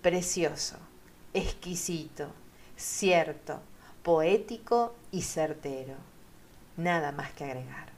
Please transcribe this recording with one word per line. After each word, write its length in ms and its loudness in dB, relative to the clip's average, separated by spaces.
Precioso, 720 2
exquisito, 920 -4
cierto, 840 2
poético 920 4
y 120 -2
certero. 720 -4
Nada 360 0
más 200 -8
que 120 -10
agregar. 540 -10